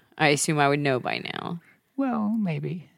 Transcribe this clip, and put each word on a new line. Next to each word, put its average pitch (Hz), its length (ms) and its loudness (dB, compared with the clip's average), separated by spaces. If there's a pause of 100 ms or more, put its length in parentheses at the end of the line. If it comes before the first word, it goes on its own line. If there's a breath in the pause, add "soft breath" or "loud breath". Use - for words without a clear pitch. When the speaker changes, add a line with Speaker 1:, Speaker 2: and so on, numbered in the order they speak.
(180)
Speaker 1:
I 151 120 4
assume 151 280 2
I 143 100 4
would 143 120 4
know 139 200 0
by - 200 -4
now. 85 420 -8 (340)
Speaker 2:
Well, 240 340 0
maybe. 165 680 -2